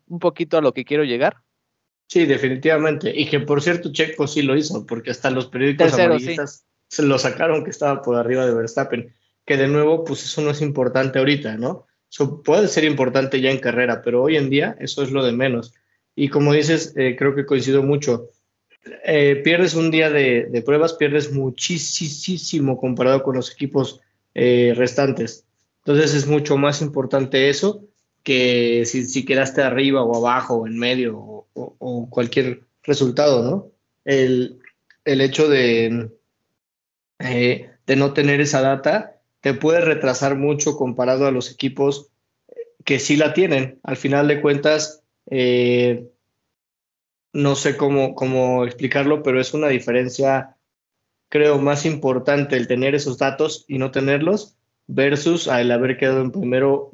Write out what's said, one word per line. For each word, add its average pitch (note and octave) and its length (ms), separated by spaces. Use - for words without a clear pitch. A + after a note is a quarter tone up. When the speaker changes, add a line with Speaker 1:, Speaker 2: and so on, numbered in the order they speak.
Speaker 1:
un E3+ 120
poquito E3+ 380
a D#3 40
lo C3+ 120
que C3 120
quiero D3 180
llegar? C#3 340
Speaker 2:
Sí, F3 180
definitivamente. D3 880
Y D3 140
que, D3 140
por C#3+ 200
cierto, F3 300
Checo D#3 360
sí D3 160
lo C3+ 120
hizo, B2 300
porque A#2 260
hasta C3 180
los B2+ 180
periódicos C#3+ 400
Speaker 1:
Tercero, D#3 160
sí. E3+ 40
Speaker 2:
amarillistas D3+ 580
se - 160
lo C#3 160
sacaron C#3+ 460
que D3+ 40
estaba C#3+ 320
por B2 140
arriba B2 300
de B2 80
Verstappen. A#2 600
Que C#3+ 120
de C3+ 100
nuevo, D3+ 380
pues C#3 180
eso - 180
no D3 100
es C#3+ 100
importante C3+ 580
ahorita, C3 380
¿no? C3 280
Eso C#3+ 320
puede F#3 240
ser D#3+ 160
importante C3+ 560
ya C3 120
en C3+ 80
carrera, A#2+ 420
pero A#2+ 200
hoy D3+ 140
en C#3 140
día D3+ 320
eso C#3 200
es C3 100
lo C3+ 120
de B2 80
menos. A#2+ 420
Y C#3+ 140
como D3 240
dices, D#3 460
eh, C3 200
creo C#3 180
que C#3 100
coincido C3+ 380
mucho. C#3 460
Eh, C#3+ 380
pierdes E3+ 320
un E3 160
día D#3+ 180
de, C3 360
de B2 160
pruebas, D3+ 320
pierdes C#3+ 380
muchísimo C#3+ 1500
comparado B2+ 460
con B2+ 140
los B2 140
equipos, C3+ 500
eh, B2 400
restantes. B2 720
Entonces C#3+ 280
es C#3 140
mucho D3 300
más C#3+ 240
importante C3+ 680
eso G3 360
que A#2+ 600
si, B2 200
si C3 180
quedaste C3 380
arriba C3+ 420
o A#2 140
abajo B2 380
o A2+ 120
en A2+ 100
medio A#2+ 400
o, G#2 360
o, B2+ 260
o A#2+ 300
cualquier B2 520
resultado, C3 640
¿no? G3 180
El, B2+ 560
el C#3 160
hecho C#3 260
de, A#2 640
eh, B2 500
de C3+ 80
no C#3 180
tener C#3+ 280
esa C#3+ 200
data C3+ 540
te C3+ 140
puede E3 260
retrasar C#3 540
mucho D3 420
comparado B2+ 480
a C#3 60
los B2 200
equipos C#3 600
que C3+ 140
sí C#3+ 180
la D3+ 160
tienen. C#3 480
Al C3 160
final C#3+ 300
de D3 120
cuentas, D3+ 640
eh, B2 760
no C#3+ 220
sé C#3 200
cómo, C#3 380
cómo B2+ 520
explicarlo, C#3 580
pero C3 180
es - 140
una D3+ 140
diferencia, B2+ 880
creo, D3+ 280
más C#3+ 300
importante C#3+ 680
el A#2+ 120
tener C3 260
esos C#3+ 240
datos C#3+ 500
y C3+ 120
no C3 100
tenerlos C#3+ 680
versus D3 640
el B2 240
haber B2+ 260
quedado C3 240
en C3 100
primero, C#3 640